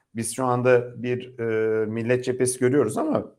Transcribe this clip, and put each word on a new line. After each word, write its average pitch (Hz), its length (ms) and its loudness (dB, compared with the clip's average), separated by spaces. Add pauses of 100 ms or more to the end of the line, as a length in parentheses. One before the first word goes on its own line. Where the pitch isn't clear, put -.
(140)
biz 110 220 -6
şu 135 80 -2
anda 123 580 2
bir, 123 360 -6
e, 110 480 0
millet 117 380 0
cephesi 127 360 -2
görüyoruz 123 380 2
ama 285 260 0 (140)